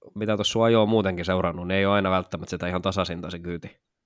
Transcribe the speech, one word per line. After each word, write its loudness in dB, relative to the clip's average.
mitä -2
tossa -2
sun 2
ajoa 6
muutenkin 2
seurannut, 0
niin 2
ei 2
oo 2
aina 2
välttämättä -2
sitä -4
ihan -2
tasaisinta -2
se -10
kyyti. -10